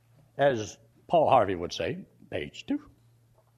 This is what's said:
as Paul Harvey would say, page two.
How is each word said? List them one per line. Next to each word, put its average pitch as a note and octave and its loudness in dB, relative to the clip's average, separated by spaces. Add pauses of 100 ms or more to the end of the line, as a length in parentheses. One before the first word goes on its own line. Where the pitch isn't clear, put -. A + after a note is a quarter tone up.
(380)
as B2+ 0 (300)
Paul D3 2
Harvey G2+ 4
would E2+ -8
say, B2 -6 (300)
page - -12
two. D4 -2 (800)